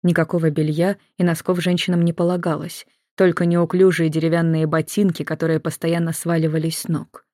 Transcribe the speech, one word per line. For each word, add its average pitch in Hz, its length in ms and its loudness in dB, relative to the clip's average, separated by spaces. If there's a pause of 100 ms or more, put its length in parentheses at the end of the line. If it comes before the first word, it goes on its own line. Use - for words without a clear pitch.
Никакого 165 460 2
белья 151 480 0 (200)
и 180 60 0
носков 175 380 0
женщинам 175 420 0
не 170 80 2
полагалось, 170 720 -2 (300)
только 175 300 2
неуклюжие 170 640 4
деревянные 160 580 0
ботинки, 165 560 0
которые 160 380 -2
постоянно 170 500 -2
сваливались 160 680 -2
с - 100 -10
ног. - 440 -6